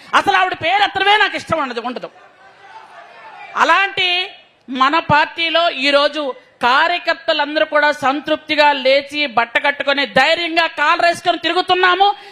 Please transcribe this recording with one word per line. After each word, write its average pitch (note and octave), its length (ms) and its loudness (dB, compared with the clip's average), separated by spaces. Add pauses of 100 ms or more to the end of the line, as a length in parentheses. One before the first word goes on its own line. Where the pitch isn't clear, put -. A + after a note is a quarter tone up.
(140)
అసలు F#4 240 2
ఆవిడ F#4 160 0
పేరు F4+ 300 0
ఎత్తడమే G4 340 2
నాకు F4+ 200 0
ఇష్టం D#4+ 200 -4
ఉండదు, B3 220 -6
ఉండదు. A3 300 -10 (1500)
అలాంటి F#4 760 0 (380)
మన C4+ 300 0
పార్టీలో D#4+ 680 0
ఈరోజు C#4+ 680 0 (260)
కార్యకర్తలందరూ D#4 1040 0
కూడా D4 260 2
సంతృప్తిగా D4 800 0
లేచి C#4 540 0
బట్ట A#3 400 -2
కట్టుకొని C#4 400 -2
ధైర్యంగా D#4+ 600 0
కాలు D#4+ 340 0
రేసుకొని E4+ 360 0
తిరుగుతున్నాము. F4+ 760 0 (160)